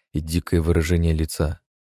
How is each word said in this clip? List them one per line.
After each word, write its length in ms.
и 80
дикое 420
выражение 520
лица. 480